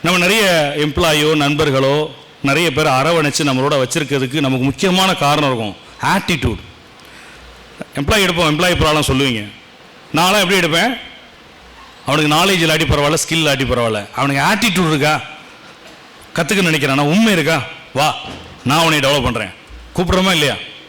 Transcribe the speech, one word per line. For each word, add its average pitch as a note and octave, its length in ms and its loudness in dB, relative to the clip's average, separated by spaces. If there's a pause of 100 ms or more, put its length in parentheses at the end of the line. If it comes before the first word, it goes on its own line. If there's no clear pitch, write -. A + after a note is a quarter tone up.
நம்ம F3 220 0
நிறைய G#3 180 2 (400)
எம்ப்ளாயோ D3+ 460 0 (140)
நண்பர்களோ C#3+ 520 2 (540)
நிறைய F3 260 2
பேர் D3 240 2
அரவணைச்சு D#3 500 0
நம்மளோட C3+ 320 0
வச்சிருக்கிறதுக்கு C3+ 640 -2
நமக்கு C3+ 240 0
முக்கியமான F#3+ 400 0 (140)
காரணம் D3 280 2
இருக்கும், A2 240 -6 (380)
ஆட்டிடியூட். C3 480 -4 (1400)
எம்ப்ளாயி G3 260 0
எடுப்போம், F3 260 0
எம்ப்ளாயி E3+ 280 2
ப்ராப்ளம் D#3 300 2
சொல்லுவீங்க. C3 320 0 (760)
நான்லாம் F#3+ 260 2
எப்படி F#3 180 2
எடுப்பேன்? E3+ 300 0 (1120)
அவனுக்கு D3+ 300 0
நாலேஜ் F3+ 300 2
இல்லாட்டி D#3 240 0
பரவாயில்ல, D3 340 2
ஸ்கில் E3 200 -2
இல்லாட்டி C3+ 260 0
பரவாயில்ல, A#2 300 0 (180)
அவனுக்கு C#3 320 0
ஆட்டிடியூட் F#3+ 440 0
இருக்கா, D3 220 2 (1200)
கத்துக்க E3+ 340 0
நினைக்கிறானா, D3 340 0 (100)
உண்மை A3 240 4
இருக்கா, D#3 200 0 (400)
வா D#3 100 2 (640)
நான் D#3+ 160 2
உன்னை D#3 200 2
டெவலப் C3+ 220 2
பண்றேன், A2 260 -4 (420)
கூப்பிடுறோமா F#3 420 0
இல்லையா? C#3 180 0 (340)